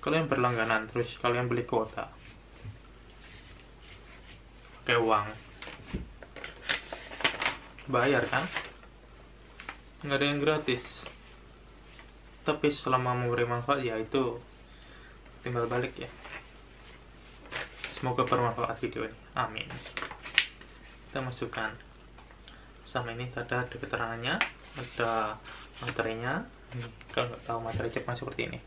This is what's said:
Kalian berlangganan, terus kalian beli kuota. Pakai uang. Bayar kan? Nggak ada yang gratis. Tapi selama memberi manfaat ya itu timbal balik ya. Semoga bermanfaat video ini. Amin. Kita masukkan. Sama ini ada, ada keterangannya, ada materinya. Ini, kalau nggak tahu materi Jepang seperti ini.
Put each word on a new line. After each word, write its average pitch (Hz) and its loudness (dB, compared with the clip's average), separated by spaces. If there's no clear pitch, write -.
Kalian 156 4
berlangganan, 117 4
terus 120 0
kalian 123 4
beli 120 4
kuota. - 0
Pakai 120 4
uang. 107 6
Bayar 127 6
kan? 131 2
Nggak 139 2
ada 143 6
yang 143 4
gratis. 151 4
Tapi 151 4
selama 127 4
memberi 120 4
manfaat 123 2
ya 113 0
itu 117 2
timbal 120 2
balik 123 0
ya. - -8
Semoga 127 2
bermanfaat - 2
video 113 -2
ini. - -10
Amin. 110 0
Kita 139 0
masukkan. 113 -2
Sama 117 -4
ini 123 -6
ada, 123 0
ada - -10
keterangannya, 117 -2
ada 113 2
materinya. 120 0
Ini, 120 -4
kalau 120 2
nggak - -10
tahu 117 0
materi 113 0
Jepang - -2
seperti - -4
ini. - -6